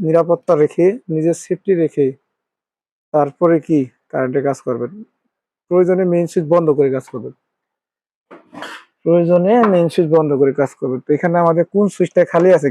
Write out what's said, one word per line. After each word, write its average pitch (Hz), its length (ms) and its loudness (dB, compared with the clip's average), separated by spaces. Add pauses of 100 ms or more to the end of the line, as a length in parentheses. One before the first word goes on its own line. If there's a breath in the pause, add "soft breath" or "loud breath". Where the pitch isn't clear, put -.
নিরাপত্তা 165 560 0
রেখে, 170 240 0 (280)
নিজের 160 300 0
সেফটি - 280 -4 (100)
রেখে 147 240 -2 (1080)
তারপরে 147 420 0 (100)
কি 160 120 0 (340)
কারেন্টের 131 360 -4
কাজ 131 180 -4
করবেন। 120 240 -6 (800)
প্রয়োজনে 180 440 2
মেইন 175 200 0
সুইচ 165 220 -2
বন্ধ 170 220 2
করে 139 200 0
কাজ 127 160 -8
করবেন, 127 220 -14 (1700 loud breath)
প্রয়োজনে 175 520 2 (180)
মেইন 170 220 2
সুইচ 170 220 0
বন্ধ 151 140 2 (100)
করে 135 200 2
কাজ 135 180 -2
করবেন। 127 260 -6
তো - 120 -8
এখানে 170 280 -2
আমাদের 165 280 0
কোন 202 220 0
সুইচটা 180 260 0 (120)
খালি 175 240 2
আছে, 143 140 -2